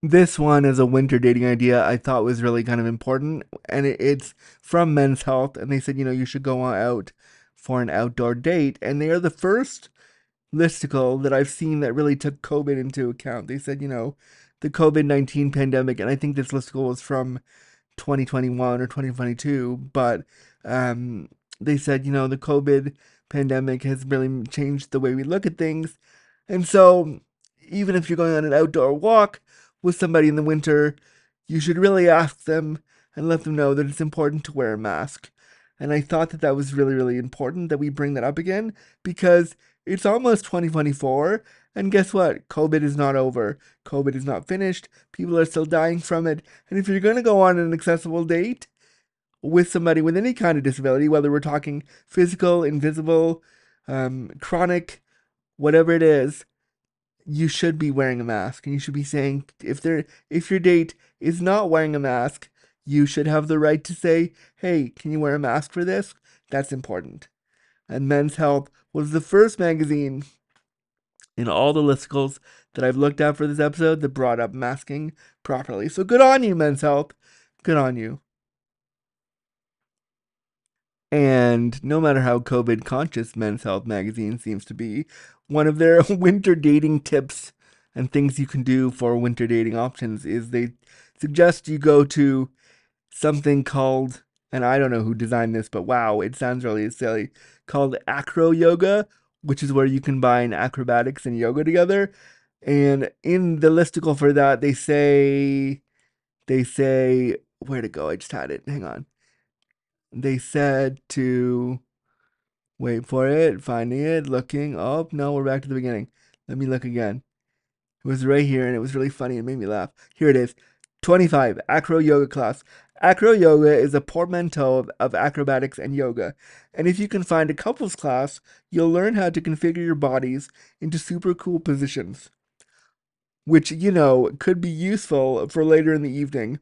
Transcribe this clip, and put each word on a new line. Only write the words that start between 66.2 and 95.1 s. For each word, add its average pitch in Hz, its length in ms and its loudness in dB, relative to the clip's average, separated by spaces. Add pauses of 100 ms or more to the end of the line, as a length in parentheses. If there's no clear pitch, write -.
That's 139 220 -4
important. 92 560 -12 (580)
And 135 220 -4
Men's 147 260 0
Health 143 340 0 (220)
was 151 200 -4
the 156 100 0
first 214 360 4
magazine 147 640 -2 (1120)
in 120 100 -4
all 113 240 2
the 151 100 0
listicles 143 580 -2 (340)
that 127 100 -6
I've 127 140 0
looked 143 240 0
at 147 160 0
for 151 100 -2
this 147 120 -4
episode 156 420 0
that 143 80 -2
brought 127 320 -2
up 113 120 -4
masking 139 600 -8 (300)
properly. 127 440 -6
So 185 160 -4
good 233 160 4
on 262 240 8
you, 202 120 0
Men's 147 260 0
Health. 147 320 0 (500)
Good 165 140 2
on 131 180 0
you. 117 240 -10 (3000)
And 123 760 2
no 147 180 0
matter 139 200 2
how 123 180 0
covid 117 440 -2
conscious 127 540 -6
Men's 107 260 -4
Health 101 220 -6
magazine 110 540 -6
seems 104 260 -10
to - 80 -18
be, 117 320 -8 (420)
one 151 200 2
of 151 100 0
their 165 240 8
<laughs> - 80 2
winter 190 440 4
dating 151 480 2
tips - 520 -4 (420)
and 131 160 -6
things 143 280 0
you 135 80 -2
can 131 160 -6
do 127 280 2
for 120 240 -2
winter 120 320 -2
dating 113 300 0
options 117 480 -8
is 113 240 -6
they 123 240 -4 (440)
suggest 165 520 2
you 156 80 -4
go 147 260 6
to 139 460 0 (640)
something 143 480 0
called, 131 600 -2 (280)
and 127 140 -4
I 131 140 2
don't 135 100 2
know 117 140 -2
who 113 100 -2